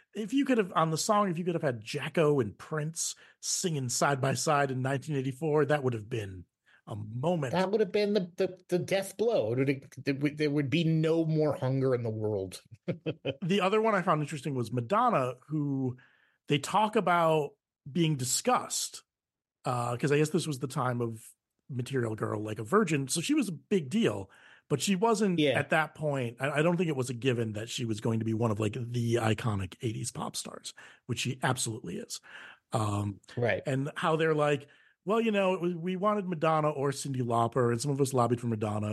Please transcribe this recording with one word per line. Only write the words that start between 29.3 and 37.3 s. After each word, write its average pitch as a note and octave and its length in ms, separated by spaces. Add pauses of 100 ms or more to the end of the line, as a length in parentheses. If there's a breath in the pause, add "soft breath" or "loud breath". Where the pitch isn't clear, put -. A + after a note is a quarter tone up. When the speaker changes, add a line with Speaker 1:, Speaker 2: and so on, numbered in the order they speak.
Speaker 1:
eighties B2 300
pop - 240
stars, - 380 (320 loud breath)
which B2 140
she B2+ 240
absolutely A#2 540
is. - 220 (540 loud breath)
Um, G#2 460 (180)
Speaker 2:
Right. G#2+ 280
Speaker 1:
and C#3 300
how D#3+ 200
they're D#3+ 200
like, D3 320 (380 soft breath)
"Well, A3 160
you A3+ 100
know, G3 240
it D#3+ 60
was, F3 140
we F3+ 200
wanted G#3 320
Madonna D#3+ 420
or C#3+ 220
Cyndi C3+ 300
Lauper, A#2 500